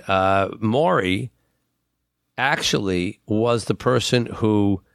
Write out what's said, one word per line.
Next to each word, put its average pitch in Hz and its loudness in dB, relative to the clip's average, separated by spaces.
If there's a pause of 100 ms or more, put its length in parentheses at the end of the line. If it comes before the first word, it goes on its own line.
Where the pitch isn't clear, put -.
uh, 98 2 (100)
Maury 117 0 (1040)
actually 107 -2
was 110 0
the 104 -2
person 123 0
who 104 2 (140)